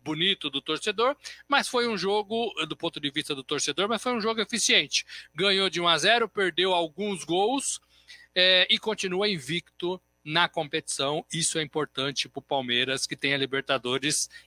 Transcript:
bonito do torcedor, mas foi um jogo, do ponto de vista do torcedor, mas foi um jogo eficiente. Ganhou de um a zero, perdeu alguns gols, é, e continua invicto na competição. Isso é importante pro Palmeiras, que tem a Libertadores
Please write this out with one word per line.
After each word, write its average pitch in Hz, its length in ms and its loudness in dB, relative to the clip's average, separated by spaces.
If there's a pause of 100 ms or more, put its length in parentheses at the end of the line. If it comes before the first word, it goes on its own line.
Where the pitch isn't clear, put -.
bonito 156 480 -2
do 139 140 -4
torcedor, 214 540 -2 (320)
mas 269 180 2
foi 240 220 0
um 214 100 -2
jogo, 208 560 -2 (140)
do 151 80 -8
ponto 160 240 -6
de 143 100 -4
vista 151 240 -4
do 135 80 -8
torcedor, 147 460 -2
mas 220 120 -2
foi 247 120 -2
um 240 80 -2
jogo 226 200 -2
eficiente. 202 640 2 (300)
Ganhou 196 340 2
de 165 120 -2
um 175 80 2
a 165 100 6
zero, 220 300 4
perdeu 185 440 2
alguns 175 520 -2
gols, 202 560 0 (520)
é, 185 380 6
e 220 80 4
continua 196 500 -2
invicto 175 720 -6 (240)
na 165 240 2
competição. 151 840 -4
Isso 165 260 -2
é 156 40 0
importante 139 680 -4
pro - 120 -12
Palmeiras, 127 680 0
que - 80 -8
tem 139 180 0
a - 20 2
Libertadores 135 920 -2 (160)